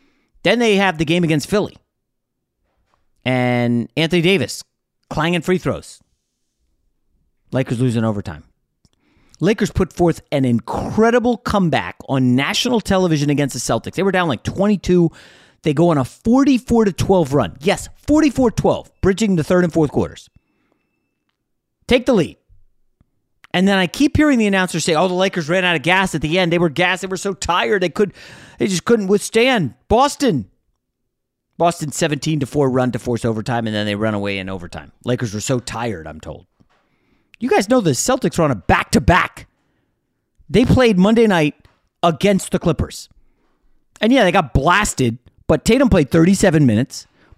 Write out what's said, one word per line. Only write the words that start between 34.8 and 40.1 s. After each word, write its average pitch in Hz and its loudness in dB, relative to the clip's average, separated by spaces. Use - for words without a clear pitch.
Lakers 120 -4
were 107 -8
so 123 -4
tired, 110 -10
I'm 76 -16
told. - -18
You 240 -4
guys 381 0
know 254 4
the 170 0
Celtics 220 -2
were 165 2
on 147 2
a 120 -4
back-to-back. 170 0